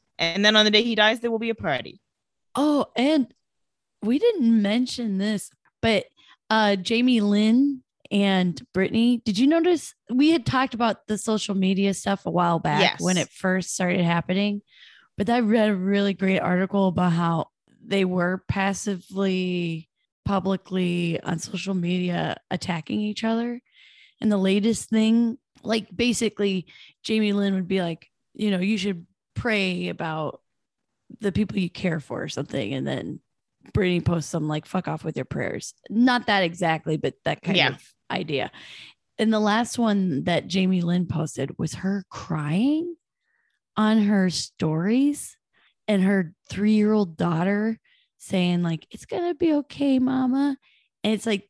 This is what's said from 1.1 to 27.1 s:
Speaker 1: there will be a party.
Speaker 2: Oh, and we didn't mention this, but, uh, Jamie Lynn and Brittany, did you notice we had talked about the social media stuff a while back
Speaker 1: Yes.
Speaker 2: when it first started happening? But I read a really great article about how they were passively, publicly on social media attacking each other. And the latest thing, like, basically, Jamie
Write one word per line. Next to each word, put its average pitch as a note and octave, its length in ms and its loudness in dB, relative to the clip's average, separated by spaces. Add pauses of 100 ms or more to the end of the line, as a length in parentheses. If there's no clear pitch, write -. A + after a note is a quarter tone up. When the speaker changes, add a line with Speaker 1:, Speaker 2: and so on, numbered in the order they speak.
Speaker 1:
there A#3+ 120 -2
will A3+ 80 -2
be A3+ 120 -4
a A3 40 -4
party. D#3+ 440 -6 (560)
Speaker 2:
Oh, D4 300 2 (100)
and C4+ 380 2 (680)
we A#3+ 160 2
didn't C4+ 420 4
mention A3 560 -2
this, G3+ 320 -2 (320)
but, A3 240 2 (440)
uh, G#3+ 260 4
Jamie A#3 460 2
Lynn A3 600 2 (300)
and F#3+ 500 2 (120)
Brittany, A3+ 520 2
did G3 140 -2
you C4+ 80 6
notice E4 480 2 (140)
we C4+ 220 4
had D4+ 140 2
talked C4 300 0
about A3+ 320 -2
the G#3+ 100 -2
social G#3+ 380 -2
media G3 400 2
stuff - 300 -4
a F3 60 -2
while E3+ 280 2
back D3+ 220 2
Speaker 1:
Yes. - 200 2
Speaker 2:
when F3+ 160 2
it D#3+ 120 -2
first F#3 440 -4
started F#3 280 0
happening? F#3 600 -2 (560)
But G3+ 120 -2
I A#3+ 100 2
read A3 300 2
a G3+ 60 0
really G3 380 0
great F#3+ 280 0
article F#3 480 0
about F3 240 0
how E3+ 340 0 (360)
they G3 220 0
were F3+ 420 -2
passively, F#3 1400 -4 (360)
publicly F3+ 960 -2
on E3+ 180 -4
social F3+ 340 -8
media F3 640 -2 (140)
attacking F3 500 -6
each G#3 220 -6
other. A#3 380 -4 (600)
And G#3+ 100 2
the G#3 60 2
latest G3+ 520 0
thing, A3+ 480 2 (260)
like, G#3+ 320 -4
basically, G3+ 720 0 (360)
Jamie G#3+ 300 0